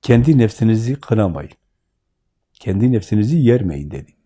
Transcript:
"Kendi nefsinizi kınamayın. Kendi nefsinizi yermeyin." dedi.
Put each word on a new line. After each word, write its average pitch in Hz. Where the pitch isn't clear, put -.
"Kendi 127
nefsinizi 113
kınamayın. 90
Kendi 104
nefsinizi 110
yermeyin." 104
dedi. 69